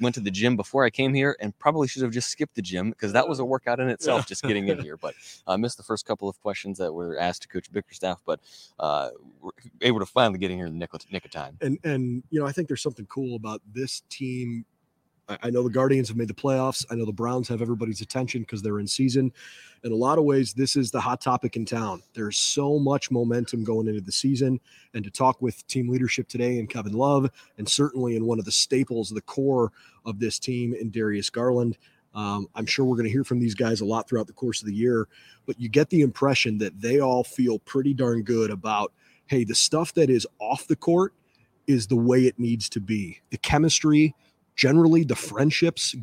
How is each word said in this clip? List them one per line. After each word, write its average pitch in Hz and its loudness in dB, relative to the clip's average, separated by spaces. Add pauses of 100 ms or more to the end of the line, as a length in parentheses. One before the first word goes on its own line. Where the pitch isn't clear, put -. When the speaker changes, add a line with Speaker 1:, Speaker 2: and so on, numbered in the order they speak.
Speaker 1:
went 120 0
to 135 -8
the 101 -4
gym 110 2
before 127 0
I 113 2
came 135 0
here 139 0
and 101 -8
probably 147 2
should 131 -6
have 120 -2
just 120 -4
skipped - -6
the 113 -4
gym 92 -4
'cause 101 -6
that 127 4
was 147 -4
a 131 -2
workout 127 -2
in 127 0
itself, 120 0
Speaker 2:
Yeah. - -4
Speaker 1:
just - -12
getting 104 0
in 92 0
here. 76 -12
But 78 -8 (320)
I 92 0
missed 117 -2
the 110 -20
first - -6
couple 101 -4
of 95 -8
questions 98 -6
that 87 -2
were 85 -6
asked 87 -2
to - -20
Coach - -10
Bickerstaff, 92 -6
but, 80 -2 (380)
uh, 73 -2 (300)
we're 82 -14 (300)
able 117 2
to 95 -4
finally 110 2
get 92 -2
in 92 -6
here 90 -6
in 80 -8
the 82 -8
nick 85 -8
of, - -18
nick 95 -8
of - -20
time. 78 -12
Speaker 2:
And, 135 -2
and, 127 -4
you 156 -2
know, 143 -2
I 139 -6
think 165 -6
there's 135 -6
something 117 -8
cool 131 -8
about 107 -8 (100)
this 131 -8
team. 123 -6 (640)
I, 104 -8
I 120 -2
know 123 2
the 123 0
Guardians 131 4
have 110 -6
made 117 -2
the 107 -6
playoffs. 131 -2
I 117 -6
know 117 -2
the 107 -4
Browns 120 -2
have 117 -2
everybody's 113 -4
attention 123 -4
'cause 101 -8
they're 104 -2
in 101 -6
season. 131 2 (500)
In 117 -4
a 110 0
lot 135 2
of 151 6
ways, 135 4
this 131 0
is 123 2
the 123 -2
hot 127 -2
topic 123 0
in 113 -4
town. 107 -4 (100)
There's 104 -6
so 143 0
much 139 0
momentum 120 0
going 113 0
into 107 -2
the 95 -10
season. 131 2 (320)
And 110 -6
to 101 -14
talk 131 2
with 123 -4
team 123 -2
leadership 123 -2
today 123 -2
and 107 -6
Kevin 104 -6
Love, 135 2 (260)
and 107 -10
certainly 131 0
in 113 0
one 117 0
of 101 -4
the 107 -6
staples, 120 0
the 107 -8
core 131 0 (320)
of 104 -8
this 110 -2
team 123 -4
in 110 -6
Darius 104 -2
Garland, 120 0 (340)
um, 101 -6
I'm 110 -6
sure - 0
we're 127 2
gonna 113 0
hear 131 0
from 123 -2
these 117 0
guys 113 0
a 101 -2
lot 110 0
throughout 110 -2
the - -20
course 117 -4
of 107 -10
the 101 -4
year, 113 2 (380)
but 120 -6
you 120 -6
get 147 6
the 165 6
impression 127 2
that 98 -2
they 123 4
all 127 4
feel 123 0
pretty 139 0
darn 120 0
good 113 0
about, 104 -2 (360)
hey, 127 2
the 110 -4
stuff - 2
that 147 6
is 117 4 (140)
off 117 -4
the 151 2
court 180 2 (540)
is 120 4
the 123 2
way 123 6
it 123 2
needs 117 -2
to 110 -6
be. 95 -4 (100)
The 120 -6
chemistry, 151 4 (420)
generally 160 6
the 131 0
friendships, 147 0